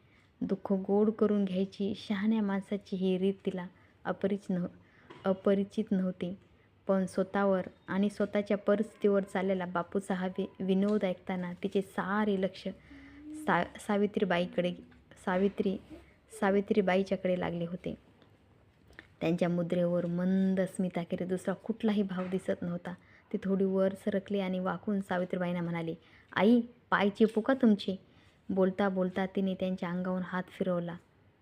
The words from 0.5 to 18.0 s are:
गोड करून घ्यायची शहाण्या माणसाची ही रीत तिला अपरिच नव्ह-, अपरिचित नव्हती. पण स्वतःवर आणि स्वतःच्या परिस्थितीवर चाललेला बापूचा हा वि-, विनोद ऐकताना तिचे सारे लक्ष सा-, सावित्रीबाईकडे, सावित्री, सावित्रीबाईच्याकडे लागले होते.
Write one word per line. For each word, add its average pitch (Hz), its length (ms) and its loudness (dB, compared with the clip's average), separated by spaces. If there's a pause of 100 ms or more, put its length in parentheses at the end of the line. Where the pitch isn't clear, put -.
गोड 202 380 2
करून 208 340 2
घ्यायची 196 520 -2
शहाण्या 214 440 0
माणसाची 196 540 -4
ही 185 220 2
रीत 196 160 2 (120)
तिला 180 220 -4 (380)
अपरिच 190 440 -2
नव्ह-, 175 180 -2 (580)
अपरिचित 196 680 0
नव्हती. 185 440 -2 (520)
पण 190 180 2
स्वतःवर 190 560 0 (260)
आणि 196 220 2
स्वतःच्या 208 480 0
परिस्थितीवर 202 680 2
चाललेला 190 420 -2
बापूचा 180 480 -2
हा 185 140 -2
वि-, 190 360 -6
विनोद 196 420 2
ऐकताना 180 480 -4
तिचे 196 280 -2
सारे 196 600 0
लक्ष 190 260 -4 (680)
सा-, 240 460 0
सावित्रीबाईकडे, 180 920 0 (520)
सावित्री, 196 520 2 (600)
सावित्रीबाईच्याकडे 190 1000 2
लागले 170 260 -2
होते. 170 300 -6 (1300)